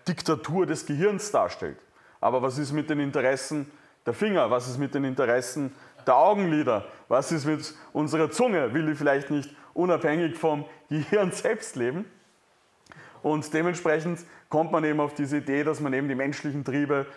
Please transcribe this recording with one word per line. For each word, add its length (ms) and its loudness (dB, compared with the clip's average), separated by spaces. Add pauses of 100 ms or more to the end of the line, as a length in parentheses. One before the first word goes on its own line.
Diktatur 580 0
des 200 -4
Gehirns 460 -2
darstellt. 460 -2 (440)
Aber 200 2
was 160 -2
ist 140 -4
mit 180 -4
den 120 0
Interessen 680 -2 (360)
der 80 0
Finger? 360 2
Was 200 0
ist 80 -8
mit 180 -4
den 80 0
Interessen 720 0 (320)
der 80 6
Augenlider? 680 4 (240)
Was 220 2
ist 140 -2
mit 280 -2 (180)
unserer 400 0
Zunge? 420 2
Will 120 0
die 100 0
vielleicht 340 2
nicht 240 -2 (200)
unabhängig 640 0
vom 280 0 (240)
Gehirn 420 0
selbst 440 -4
leben? 300 -2 (1160)
Und 320 0
dementsprechend 640 0 (300)
kommt 220 0
man 120 2
eben 160 2
auf 140 0
diese 240 -2
Idee, 260 0
dass 160 0
man 140 -2
eben 140 -2
die 80 -2
menschlichen 480 -4
Triebe 420 0 (120)